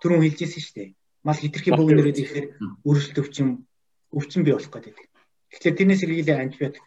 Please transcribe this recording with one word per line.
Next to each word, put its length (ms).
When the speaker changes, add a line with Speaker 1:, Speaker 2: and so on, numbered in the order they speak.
Speaker 1:
түрүүн 200
хэлжсэн 400
шүү 140
дээ. 140
Мал 140
хитрхи 320
Speaker 2:
Мал 100
Speaker 1:
бөөгнөрөөд 360
Speaker 2:
хитрхи. 40
Speaker 1:
ирэхээр 260
өрсөлд 360
өвчин, 260
өвчин 300
бий 100
болох 160
гээд 160
байдаг. 240
Тэгэхээр 260
тэрнээс 220
сэргийлээ 360
антибиотик. 500